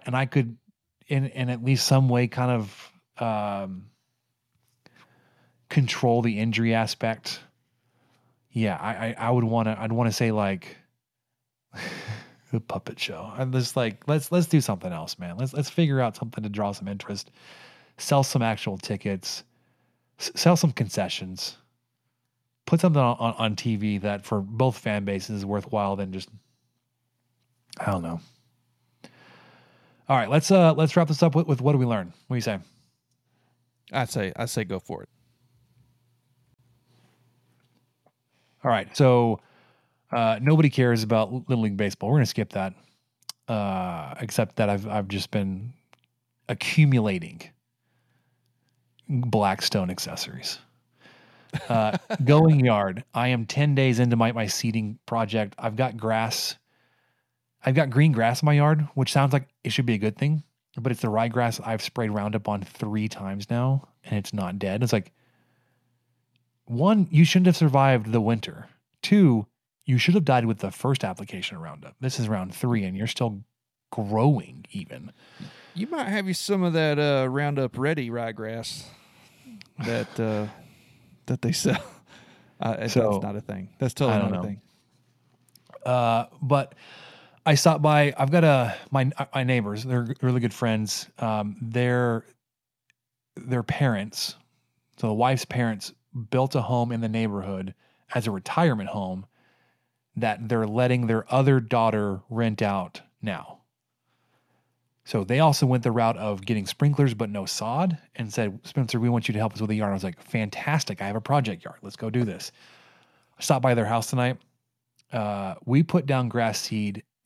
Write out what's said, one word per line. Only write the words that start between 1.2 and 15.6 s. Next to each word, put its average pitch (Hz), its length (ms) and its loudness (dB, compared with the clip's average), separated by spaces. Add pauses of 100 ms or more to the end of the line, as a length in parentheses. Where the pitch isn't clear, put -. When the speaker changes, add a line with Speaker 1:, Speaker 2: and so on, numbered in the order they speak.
Speaker 1:
in 127 240 -4
at 123 120 -6
least 127 240 2
some 135 220 4
way 123 200 2
kind 127 220 -2
of, 107 420 -4 (260)
um, 101 680 -6 (1800)
control 120 540 0
the 113 160 -2
injury 113 360 0
aspect, 113 640 -4 (1080)
yeah, 107 300 -2
I, 107 280 -6
I, 113 180 -6
I 117 40 0
would 120 140 2
wanna, 110 340 0
I'd 113 140 -6
wanna 117 200 0
say, 113 200 0
like, 98 440 -2 (1000)
<laughs> - 800 -14
the 113 80 -2
puppet - 380 -10
show. - 380 -10
I'm 127 160 -4
just 123 240 -2
like, 117 320 -2
"Let's, 147 240 0
let's 175 140 4
do 151 140 4
something 95 320 -2
else, 82 260 -10
man. 87 180 -10
Let's, 131 160 -4
let's 147 160 -4